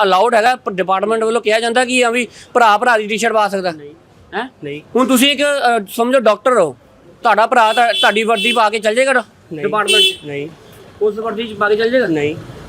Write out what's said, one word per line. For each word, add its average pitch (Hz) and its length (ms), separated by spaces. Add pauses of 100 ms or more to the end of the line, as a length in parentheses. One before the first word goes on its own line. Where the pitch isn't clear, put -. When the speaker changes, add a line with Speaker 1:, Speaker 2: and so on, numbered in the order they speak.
Speaker 1:
ਅਲਾਉਡ 208 320
ਹੈਗਾ, 233 200
ਪਰ 240 160
ਡਿਪਾਰਟਮੈਂਟ 190 520
ਵੱਲੋਂ 233 180
ਕਿਹਾ 220 180
ਜਾਂਦਾ 233 260
ਕਿ 247 180
ਹਾਂ 233 80
ਵੀ 240 160 (260)
ਭਰਾ 220 240
ਭਰਾ 240 200
ਦੀ 214 100
ਟੀ-ਸ਼ਰਟ 220 260
ਪਾ 214 140
ਸਕਦਾ। 185 240
Speaker 2:
ਨਹੀਂ। 147 180 (460)
Speaker 1:
ਹੈਂ? 247 140 (140)
Speaker 2:
ਨਹੀਂ। 147 180 (140)
Speaker 1:
ਹੁਣ 247 120
ਤੁਸੀਂ 262 240
ਇੱਕ, 269 100
ਅ, 247 480
ਸਮਝੋ 247 300
ਡਾਕਟਰ 220 400
ਹੋ, 151 160 (480)
ਤੁਹਾਡਾ 214 240
ਭਰਾ 226 260
ਤਾਂ 233 200
ਤੁਹਾਡੀ 220 300
ਵਰਦੀ 220 280
ਪਾ 220 180
ਕੇ 220 100
ਚੱਲ 214 160
ਜਾਏਗਾ 262 180 (400)
ਡਿਪਾਰਟਮੈਂਟ 381 500
'ਚ? 370 220
Speaker 2:
ਨਹੀਂ। 285 220 (540)
Speaker 1:
ਉਸ 208 180
ਵਰਦੀ 226 280
'ਚ 214 60
ਪਾ 208 160
ਕੇ 214 60
ਚੱਲ 226 140
ਜਾਏਗਾ? 247 180
Speaker 2:
ਨਹੀਂ। 151 280 (340)